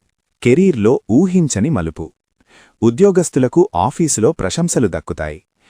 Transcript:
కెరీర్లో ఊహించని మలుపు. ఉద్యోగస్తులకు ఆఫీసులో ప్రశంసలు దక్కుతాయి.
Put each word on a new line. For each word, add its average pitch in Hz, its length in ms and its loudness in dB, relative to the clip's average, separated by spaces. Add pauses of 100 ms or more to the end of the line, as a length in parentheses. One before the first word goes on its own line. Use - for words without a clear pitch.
(420)
కెరీర్లో 127 580 2 (100)
ఊహించని 160 600 0
మలుపు. 82 420 -6 (680)
ఉద్యోగస్తులకు 165 920 2
ఆఫీసులో 123 580 0
ప్రశంసలు 135 580 -2
దక్కుతాయి. 80 520 -10 (280)